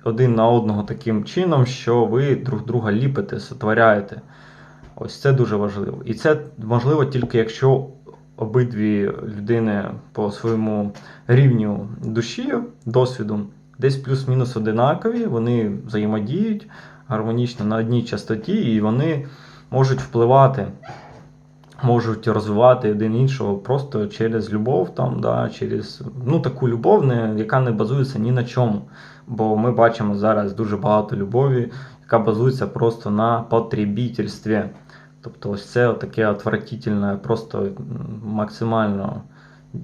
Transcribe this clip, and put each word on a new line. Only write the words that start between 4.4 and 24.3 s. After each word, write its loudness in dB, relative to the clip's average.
Ось -12
це 4
дуже 4
важливо. -4
І -4
це 2
можливо 2
тільки 0
якщо 2
обидві 0
людини 0
по -2
своєму -2
рівню 4
душі, -4
досвіду, 0
десь 2
плюс-мінус -2
одинакові, 0
вони 0
взаємодіють -2
гармонічно -2
на 0
одній 0
частоті, -2
і 2
вони 0
можуть 2
впливати, 4
можуть 0
розвивати 4
один 0
іншого 0
просто -4
через -2